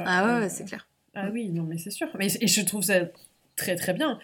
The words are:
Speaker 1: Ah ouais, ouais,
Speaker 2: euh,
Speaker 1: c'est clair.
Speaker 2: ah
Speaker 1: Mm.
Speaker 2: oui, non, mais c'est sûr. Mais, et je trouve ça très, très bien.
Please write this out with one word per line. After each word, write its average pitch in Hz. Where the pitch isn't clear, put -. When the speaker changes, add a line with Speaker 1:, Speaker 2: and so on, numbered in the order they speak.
Speaker 1:
Ah 185
ouais, 240
ouais, 214
Speaker 2:
euh, 180
Speaker 1:
c'est -
clair. -
Speaker 2:
ah 196
Speaker 1:
Mm. 214
Speaker 2:
oui, 226
non, 165
mais 160
c'est 202
sûr. -
Mais, 196
et 220
je 214
trouve 202
ça 190
très, 185
très 180
bien. 247